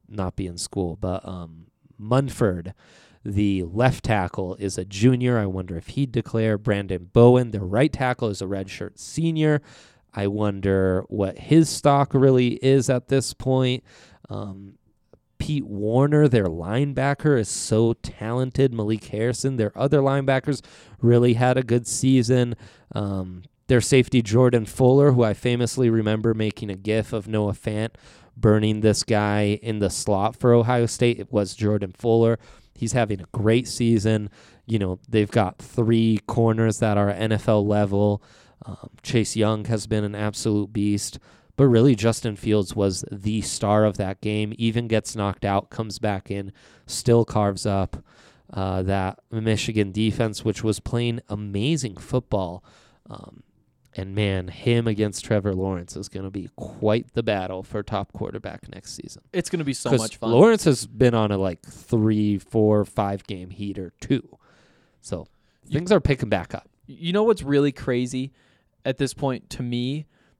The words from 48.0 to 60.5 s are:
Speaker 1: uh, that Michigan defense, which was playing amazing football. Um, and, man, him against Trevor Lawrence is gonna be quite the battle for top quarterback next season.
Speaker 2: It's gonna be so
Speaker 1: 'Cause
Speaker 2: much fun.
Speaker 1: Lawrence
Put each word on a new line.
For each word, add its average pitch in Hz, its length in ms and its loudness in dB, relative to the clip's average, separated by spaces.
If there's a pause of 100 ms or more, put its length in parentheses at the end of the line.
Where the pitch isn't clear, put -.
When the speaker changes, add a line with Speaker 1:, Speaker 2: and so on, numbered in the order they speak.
Speaker 1:
uh, 95 320 -4
that 95 360 -2 (100)
Michigan 110 600 -2
defense, 107 540 -2
which 107 180 -4
was 107 160 -2
playing 120 480 -4
amazing 104 720 -4
football. 95 640 -6 (460)
Um, - 340 -20 (520)
and, 95 200 -8
man, 98 320 -2
him 117 400 0
against 104 380 -4
Trevor 104 280 0
Lawrence 92 440 -6
is 98 100 -12
gonna 95 240 -12
be 95 240 -10
quite - 580 -2
the 120 80 -4
battle 95 400 -4
for 104 220 -8
top 101 300 -6
quarterback - 600 -10
next - 200 -18
season. - 280 -18 (120)
Speaker 2:
It's 180 160 -4
gonna 165 160 -4
be 139 80 -4
so - 160 -6
Speaker 1:
'Cause 127 100 4
Speaker 2:
much 110 180 -6
fun. 113 140 -2
Speaker 1:
Lawrence 202 320 6